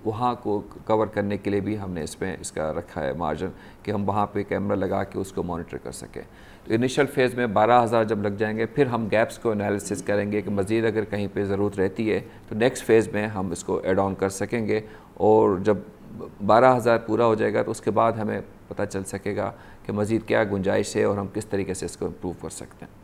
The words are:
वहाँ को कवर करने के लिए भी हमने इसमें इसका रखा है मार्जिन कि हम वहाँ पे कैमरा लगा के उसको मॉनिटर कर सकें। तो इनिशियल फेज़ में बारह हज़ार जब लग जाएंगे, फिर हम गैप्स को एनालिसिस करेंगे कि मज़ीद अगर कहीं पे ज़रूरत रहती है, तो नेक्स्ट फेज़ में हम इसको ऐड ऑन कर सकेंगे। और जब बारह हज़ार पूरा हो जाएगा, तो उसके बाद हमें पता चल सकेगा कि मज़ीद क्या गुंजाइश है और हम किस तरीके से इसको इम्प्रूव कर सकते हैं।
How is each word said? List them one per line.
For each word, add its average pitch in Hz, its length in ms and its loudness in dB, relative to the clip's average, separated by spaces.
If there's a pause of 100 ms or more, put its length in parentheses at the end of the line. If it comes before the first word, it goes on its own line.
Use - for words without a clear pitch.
वहाँ 117 300 0
को 104 280 -2 (240)
कवर 107 180 4
करने 101 320 -2
के 101 120 -4
लिए 101 100 2
भी 101 140 -4
हमने 92 300 -6
इसमें 85 360 -8
इसका 78 300 -6
रखा 82 300 -6
है 69 180 -4
मार्जिन 80 340 -4 (320)
कि 101 60 -4
हम 101 140 -2
वहाँ 101 220 0
पे 101 180 -4
कैमरा 98 320 -2
लगा 95 280 -2
के 101 140 -8
उसको 95 240 -6
मॉनिटर 85 360 -6
कर - 140 -12
सकें। - 300 -14 (460)
तो 107 60 2
इनिशियल 131 320 2
फेज़ 127 300 0
में 120 180 -2
बारह 110 220 6
हज़ार 113 280 4
जब 104 180 -2
लग 101 140 -2
जाएंगे, 110 300 -2
फिर 139 200 2
हम 117 220 -2
गैप्स 107 300 2
को 113 140 0
एनालिसिस 104 500 -2
करेंगे 104 400 0
कि 95 80 -6
मज़ीद 104 340 0
अगर 107 200 0
कहीं 101 240 -4
पे 101 160 -2
ज़रूरत 101 320 0
रहती 98 320 0
है, 95 120 2
तो - 360 -12
नेक्स्ट - 280 0
फेज़ 110 260 6
में 104 160 -2
हम 98 260 -4
इसको 87 280 -4
ऐड 95 180 2
ऑन 98 160 2
कर 95 140 -2
सकेंगे। 107 560 -2 (360)
और 107 400 6
जब 101 260 2 (560)
बारह 113 280 8
हज़ार 117 280 4
पूरा 113 260 0
हो 113 100 6
जाएगा, 107 280 0
तो - 80 -2
उसके 117 200 -4
बाद 113 260 2
हमें 107 260 -4
पता - 420 -10
चल 98 180 -6
सकेगा 98 520 -6 (320)
कि 110 60 -6
मज़ीद 104 300 0
क्या 113 220 2
गुंजाइश 101 520 -2
है 107 100 2
और 101 120 0
हम 98 100 -6
किस 104 220 -8
तरीके 95 240 -4
से 87 120 -8
इसको - 200 -8
इम्प्रूव 85 360 -8
कर 80 80 -10
सकते - 360 -16
हैं। - 60 -20 (120)